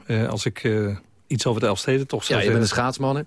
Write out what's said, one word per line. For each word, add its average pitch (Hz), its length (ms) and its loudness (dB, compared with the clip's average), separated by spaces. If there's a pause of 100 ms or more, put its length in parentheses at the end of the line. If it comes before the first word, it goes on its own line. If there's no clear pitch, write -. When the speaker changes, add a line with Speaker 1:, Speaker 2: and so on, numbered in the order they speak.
Speaker 1:
eh, 113 220 0
als 107 180 -4
ik, - 180 -4
eh, 107 320 0 (300)
iets - 200 -2
over 113 140 2
de 123 60 2
Elfstedentocht 135 600 0
zou - 120 0
Speaker 2:
Ja, 98 60 2
je 104 60 2
bent 113 160 4
Speaker 1:
zeggen. 123 180 0
Speaker 2:
een - 80 -
schaatsman, 135 240 0
hè? 151 100 -2